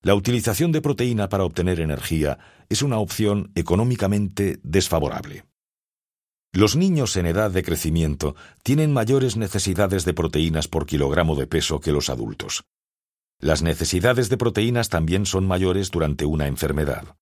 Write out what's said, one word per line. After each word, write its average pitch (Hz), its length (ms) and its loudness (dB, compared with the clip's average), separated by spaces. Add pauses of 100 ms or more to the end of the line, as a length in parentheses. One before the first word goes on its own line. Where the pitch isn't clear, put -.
La 95 120 4
utilización 117 560 0
de 156 120 0
proteína 120 480 -2
para 98 140 0
obtener 87 360 0
energía 76 580 -2 (300)
es - 140 -2
una 135 160 -2
opción 104 560 -2
económicamente 101 1080 0
desfavorable. 73 840 -2 (1040)
Los 104 240 4
niños 160 400 2
en 90 80 0
edad 95 260 0
de 90 120 0
crecimiento 78 720 0 (260)
tienen 151 300 2
mayores 123 460 2
necesidades 95 640 0
de 87 80 0
proteínas 80 560 0
por 76 160 -2
kilogramo 73 520 2
de 67 100 -2
peso 76 340 -2
que 76 100 -2
los 71 200 0
adultos. 57 540 -8 (760)
Las 76 220 2
necesidades 92 680 2
de 123 80 0
proteínas 117 540 0
también 85 340 0
son 95 220 0
mayores 92 440 0
durante 76 360 0
una 76 220 0
enfermedad. 71 720 -4